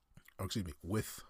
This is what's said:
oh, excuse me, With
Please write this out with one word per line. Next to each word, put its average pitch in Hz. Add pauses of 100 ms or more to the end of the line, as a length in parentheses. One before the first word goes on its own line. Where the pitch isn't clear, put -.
(380)
oh, 98
excuse 98
me, 78
With 101